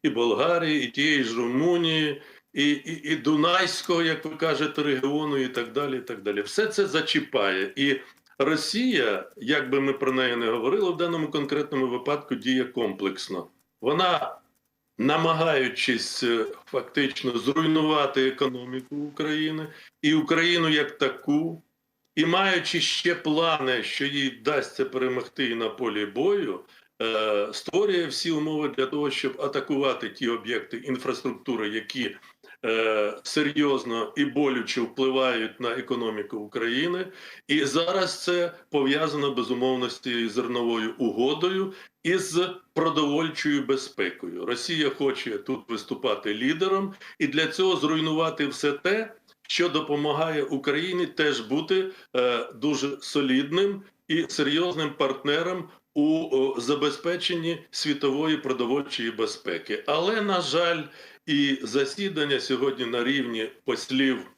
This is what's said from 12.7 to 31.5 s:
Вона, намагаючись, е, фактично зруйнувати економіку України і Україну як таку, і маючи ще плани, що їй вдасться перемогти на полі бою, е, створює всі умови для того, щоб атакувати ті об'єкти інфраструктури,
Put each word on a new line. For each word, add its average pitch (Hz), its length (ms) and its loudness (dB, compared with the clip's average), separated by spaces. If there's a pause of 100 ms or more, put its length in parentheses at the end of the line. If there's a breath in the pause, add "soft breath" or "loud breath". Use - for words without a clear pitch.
Вона, 160 580 2 (600)
намагаючись, 151 1200 2
е, 117 240 2 (200)
фактично 131 720 -2
зруйнувати 147 880 2
економіку 131 680 -4
України 156 720 -4 (360 loud breath)
і 151 120 4
Україну 165 540 4
як 147 300 0
таку, 151 640 0 (520)
і 151 100 2
маючи 175 560 2
ще - 340 0
плани, 151 680 2
що - 220 -4
їй 143 260 0
вдасться 131 540 -2
перемогти 127 680 -2
на 113 140 -2
полі 107 380 -2
бою, 135 540 0 (420 soft breath)
е, 107 500 2
створює 180 540 2
всі 147 240 -4
умови 151 380 0
для 135 180 0
того, 147 240 0
щоб 135 300 -4
атакувати 135 680 0
ті - 200 -4
об'єкти 117 480 -4
інфраструктури, 123 920 -4